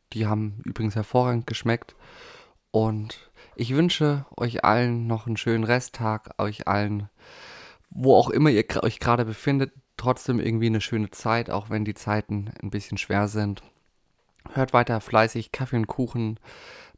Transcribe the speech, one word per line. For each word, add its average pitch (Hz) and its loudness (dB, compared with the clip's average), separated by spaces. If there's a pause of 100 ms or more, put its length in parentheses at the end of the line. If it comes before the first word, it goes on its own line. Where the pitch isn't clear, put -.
(140)
Die 110 -2
haben 107 -2
übrigens 107 -4
hervorragend 120 0
geschmeckt. - -2 (760)
Und 110 -2 (260)
ich 120 -4
wünsche 147 2 (100)
euch 120 -2
allen 117 2
noch 113 -2
einen 113 -2
schönen 113 0
Resttag, 110 -2
euch 107 -4
allen, 104 0 (840)
wo 127 4
auch - 6
immer 151 6
ihr 113 4
gra-, - -2
euch - 0
gerade 120 2
befindet, 135 -2 (240)
trotzdem 127 0
irgendwie 113 0
eine 110 2
schöne 107 -2
Zeit, 117 -2
auch 104 -6
wenn 110 -2
die 104 -6
Zeiten 104 -4 (140)
ein 98 -8
bisschen 104 -6
schwer 101 0
sind. 104 -4 (920)
Hört 131 -2
weiter 120 4
fleißig 113 0
Kaffee - -6
und 110 0
Kuchen 113 -4 (580)